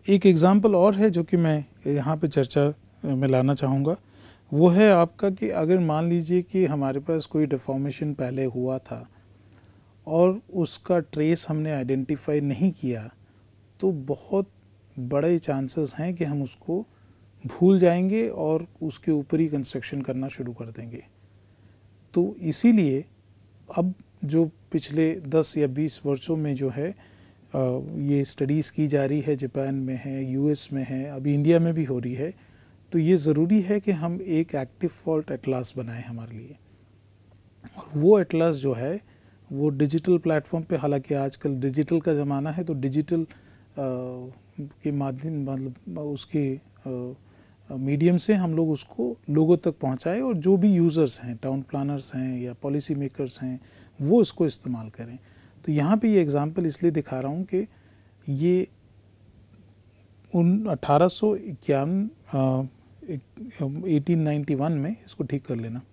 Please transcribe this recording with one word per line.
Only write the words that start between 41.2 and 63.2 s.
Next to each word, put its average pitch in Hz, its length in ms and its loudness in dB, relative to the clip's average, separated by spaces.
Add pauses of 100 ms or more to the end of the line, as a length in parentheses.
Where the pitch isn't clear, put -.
डिजिटल 139 440 0
का 160 140 0
ज़माना 143 380 -2
है, 170 120 -6
तो 165 100 -4
डिजिटल, 147 500 -2
अ, 160 40 -6 (1300)
के 147 300 -8
माध्यम, 139 600 -4
मतलब, 135 480 -8
उसके, 143 600 -4 (280)
अ, 127 260 -8 (580)
मीडियम 143 460 2
से 214 160 2
हम 180 200 2
लोग 160 180 0
उसको - 460 -6 (120)
लोगों 160 280 6
तक 165 140 -2
पहुंचाएं 160 500 -4
और 254 140 -2
जो 185 220 4
भी 196 160 6
यूजर्स 165 480 2
हैं, 120 220 -10
टाउन 135 180 -4
प्लानर्स 139 540 -6
हैं 131 260 -4
या 123 120 -8
पॉलिसी 143 420 -4
मेकर्स 139 460 -6
हैं, 127 200 -6 (400)
वो 196 200 6
उसको - 240 0
इस्तेमाल 120 440 -6
करें। 117 300 -14 (460)
तो 160 60 -2
यहाँ 151 260 2
पे 220 120 2
ये 196 120 4
एग्जांपल 151 440 0
इसलिए 165 260 0
दिखा 147 280 -4
रहा 135 120 -4
हूँ 185 240 -6
कि 208 120 -2 (600)
ये 175 380 2 (1700)
उन 180 300 4
अठारह 156 420 2
सौ 214 280 0
इक्यावन, 170 760 -2 (240)
अ, 131 300 0 (460)
एक, 143 120 -8 (680)